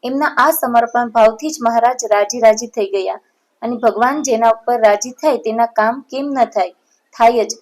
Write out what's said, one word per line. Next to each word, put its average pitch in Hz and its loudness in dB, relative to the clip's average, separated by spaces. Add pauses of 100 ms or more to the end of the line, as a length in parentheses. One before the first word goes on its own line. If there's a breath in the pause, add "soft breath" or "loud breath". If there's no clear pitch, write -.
એમના 269 -4 (120)
આ 277 4
સમર્પણ 240 0
ભાવથી 226 2
જ 311 -10
મહારાજ 233 0
રાજી 208 0
રાજી 220 4
થઈ 220 -4
ગયા 196 -4 (420)
અને 233 -6
ભગવાન 240 0
જેના 233 2
ઉપર 233 -2
રાજી 214 2
થાય 285 -2
તેના 226 -2
કામ 233 -2
કેમ 269 -8
ન 269 -2
થાય? 190 -4 (480)
થાય 233 2
જ. 208 -12 (100)